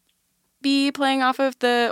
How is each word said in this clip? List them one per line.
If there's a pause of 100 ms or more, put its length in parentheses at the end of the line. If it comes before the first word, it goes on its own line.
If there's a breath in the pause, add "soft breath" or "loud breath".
(600)
be
playing
off
of
the